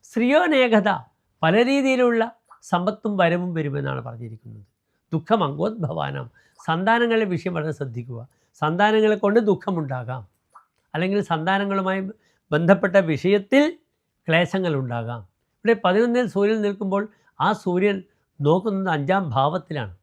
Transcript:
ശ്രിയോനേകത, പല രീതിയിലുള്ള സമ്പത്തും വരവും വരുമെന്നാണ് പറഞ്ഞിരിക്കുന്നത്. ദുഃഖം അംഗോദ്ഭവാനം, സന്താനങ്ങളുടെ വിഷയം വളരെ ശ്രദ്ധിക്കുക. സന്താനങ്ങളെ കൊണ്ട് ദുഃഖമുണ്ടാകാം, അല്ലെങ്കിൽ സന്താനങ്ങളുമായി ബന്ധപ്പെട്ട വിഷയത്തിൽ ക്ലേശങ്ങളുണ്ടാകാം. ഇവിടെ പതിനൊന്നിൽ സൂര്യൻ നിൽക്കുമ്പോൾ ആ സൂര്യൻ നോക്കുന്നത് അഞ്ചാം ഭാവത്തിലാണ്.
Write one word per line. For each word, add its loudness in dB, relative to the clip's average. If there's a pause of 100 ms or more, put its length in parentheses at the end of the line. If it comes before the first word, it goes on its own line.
(100)
ശ്രിയോനേകത, 2 (520)
പല 4 (120)
രീതിയിലുള്ള 2 (480)
സമ്പത്തും -2
വരവും 2
വരുമെന്നാണ് -4
പറഞ്ഞിരിക്കുന്നത്. -16 (480)
ദുഃഖം 0
അംഗോദ്ഭവാനം, -4 (340)
സന്താനങ്ങളുടെ 0
വിഷയം -6
വളരെ -4
ശ്രദ്ധിക്കുക. -10 (420)
സന്താനങ്ങളെ 2
കൊണ്ട് 2 (120)
ദുഃഖമുണ്ടാകാം, -4 (720)
അല്ലെങ്കിൽ -2 (100)
സന്താനങ്ങളുമായി -2 (480)
ബന്ധപ്പെട്ട 4 (160)
വിഷയത്തിൽ 2 (680)
ക്ലേശങ്ങളുണ്ടാകാം. -2 (400)
ഇവിടെ 2 (100)
പതിനൊന്നിൽ 2
സൂര്യൻ 2
നിൽക്കുമ്പോൾ -2 (360)
ആ 0 (140)
സൂര്യൻ 0 (440)
നോക്കുന്നത് 0
അഞ്ചാം 0 (120)
ഭാവത്തിലാണ്. -2